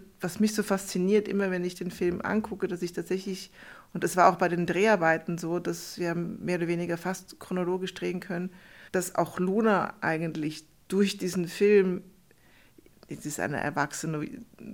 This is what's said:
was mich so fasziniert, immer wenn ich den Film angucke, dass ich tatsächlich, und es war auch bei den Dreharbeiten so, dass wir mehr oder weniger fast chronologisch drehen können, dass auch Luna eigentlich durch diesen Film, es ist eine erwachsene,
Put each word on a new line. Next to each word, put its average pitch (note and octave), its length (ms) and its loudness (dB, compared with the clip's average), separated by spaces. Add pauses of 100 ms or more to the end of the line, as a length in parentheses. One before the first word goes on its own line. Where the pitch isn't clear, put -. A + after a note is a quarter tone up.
(200)
was F3 200 -4
mich G#3+ 140 4
so G#3+ 100 0
fasziniert, G3 640 2
immer G3 240 0
wenn F3+ 120 -2
ich F3+ 120 -4
den F3+ 160 -8
Film F3 300 -2
angucke, G3 460 -2
dass E3+ 140 -6
ich F3 120 -4
tatsächlich, F#3 580 -6 (420)
und F3 100 -6
es E3+ 120 0
war F3+ 160 8
auch F3 60 2
bei F3 120 2
den F3 160 0
Dreharbeiten E3+ 720 2
so, E3 220 -4
dass E3+ 380 -6
wir E3+ 180 -2
mehr E3+ 420 -4
oder E3 100 -2
weniger E3+ 300 -2
fast - 420 -8
chronologisch F#3 540 -2
drehen F3+ 260 -4
können, F3+ 320 -6 (400)
dass F3+ 240 -2
auch - 240 0
Luna G3 640 2
eigentlich D#3+ 640 -2 (220)
durch G3 300 2
diesen F3+ 300 -2
Film, G3 560 6 (1080)
es - 160 -12
ist - 140 -8
eine A#2+ 180 -2
erwachsene, D3+ 720 -4 (460)